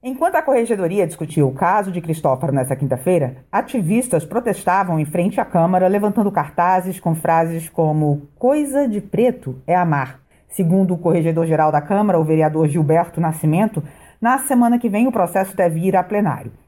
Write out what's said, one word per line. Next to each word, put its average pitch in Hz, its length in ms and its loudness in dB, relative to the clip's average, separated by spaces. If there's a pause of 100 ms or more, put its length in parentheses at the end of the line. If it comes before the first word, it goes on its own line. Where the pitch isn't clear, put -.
Enquanto 285 360 -2
a 330 60 2
Corregedoria 208 680 0
discutia 151 360 0
o 131 80 2
caso 190 380 0
de 175 100 -4
Cristófaro 160 520 -2
nesta 135 240 -2
quinta-feira, 139 640 -2 (120)
ativistas 208 760 -2
protestavam 190 760 -2
em 151 40 0
frente 175 360 -2
à - 40 0
Câmara, 185 440 2
levantando 202 420 0
cartazes 180 720 -2
com 165 160 0
frases 165 520 0
como 151 600 0 (100)
"Coisa 277 480 0
de 208 140 -2
preto 214 560 -2 (100)
é 170 80 2
amar". 151 460 0 (260)
Segundo 185 480 0
o 160 40 -6
corregedor-geral 160 760 0
da 151 80 2
Câmara, 175 400 0
o - 20 2
vereador 156 460 2
Gilberto 160 520 0
Nascimento, 160 640 0 (380)
na 247 180 2
semana 240 400 2
que 240 100 -2
vem 240 200 2
o 247 40 -2
processo 190 440 0
deve 165 240 0
ir 190 160 0
a 180 80 2
plenário. 180 480 -2 (160)